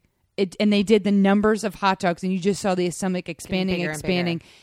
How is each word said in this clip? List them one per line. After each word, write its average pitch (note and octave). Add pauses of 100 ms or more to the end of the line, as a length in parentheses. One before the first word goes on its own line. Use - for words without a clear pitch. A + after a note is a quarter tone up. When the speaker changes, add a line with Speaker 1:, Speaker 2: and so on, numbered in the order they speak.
(380)
Speaker 1:
It, F#3+
and G#3
they G3+
did G#3
the G3+
numbers G3+
of G3+
hot F#3+
dogs, F3
and F#3
you F#3+
just F3+
saw F#3+
the F3+
stomach F#3
expanding, F#3
Speaker 2:
bigger E3+
and D#3
Speaker 1:
expanding. F3
Speaker 2:
bigger. - (120)